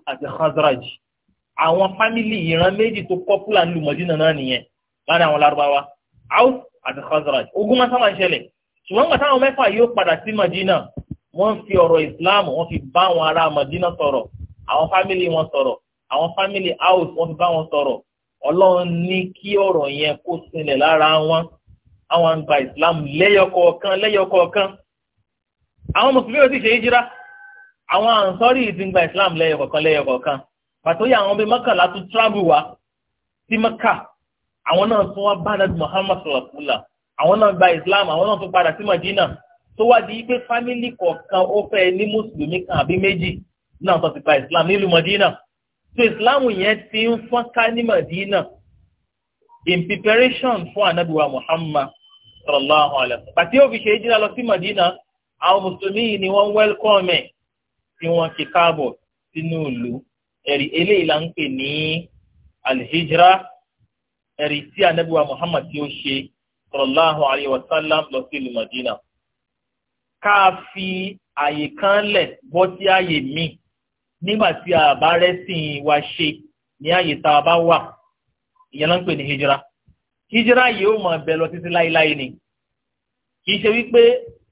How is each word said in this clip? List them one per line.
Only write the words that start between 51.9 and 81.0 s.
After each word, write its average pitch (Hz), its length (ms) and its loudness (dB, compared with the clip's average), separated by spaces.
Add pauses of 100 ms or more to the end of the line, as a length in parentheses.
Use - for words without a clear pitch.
sallallahu 147 480 2
alaihi 123 180 -2
wasallam. - 220 -12
Pàtí 175 220 0
ó 277 120 8
fi 226 80 -6
ṣe 208 140 -4
hijira 220 280 0
lọ 214 120 0
sí 254 120 -10
Madina, 202 420 -2 (560)
àwọn 185 200 2
Mùsùlùmí 196 400 -6
yìí 220 180 -2
ni 190 100 -4
wọ́n 202 240 2
welcome 208 600 2
ẹ̀, 147 100 -2 (800)
tí 165 60 -10
wọ́n 165 260 0
ṣe 156 120 -8
káàbọ̀ 160 440 0 (460)
sínú 160 220 -6 (100)
ìlú. 120 240 -8 (540)
Ẹ̀rí 143 220 -2
eléyìí 175 380 0
là 156 120 0
ń 160 160 -6
pè 156 140 -6
ní 135 240 -6 (960)
al-hijra, 156 640 2 (1120)
ẹ̀rí 147 260 -4
tí - 180 -16
Ànábì 165 280 2
wa 156 140 2
Muhammad 147 400 -6
tí 147 140 -12
ó 147 80 -6
ṣe 135 280 -8 (580)
sallallahu 151 500 0
alaihi 139 240 -2
wasallam 156 640 -2
lọ 131 120 -6
sí 127 160 -14
ìlú 127 160 -8
Madina. 117 400 -8 (1300)
Ká 208 120 4 (300)
fi 190 220 -12 (460)
àyè 147 320 -4 (100)
kan 202 300 2
lẹ̀ 196 220 0 (160)
bọ́ 175 260 0
sí 185 160 -12
àyè 185 360 2
míì 147 260 -6 (720)
nígbà 202 320 0
tí - 180 -8
a 151 240 4
bá 147 220 2
rẹ́sìn 170 640 -2
wa 151 180 2
ṣe 156 280 -6 (520)
ní 147 100 -6
àyè 170 300 0
tá 156 100 2
a 147 100 6
bá 170 160 2
wà. 170 200 4 (960)
Ìyẹn 151 160 -4
là 175 80 2
ń 180 80 -8
pè 180 100 -4
ní - 80 -8
hijra. 139 340 -2 (760)
Hijra 240 340 4
yìí 202 180 -2
ó 214 140 2
máa 170 180 -2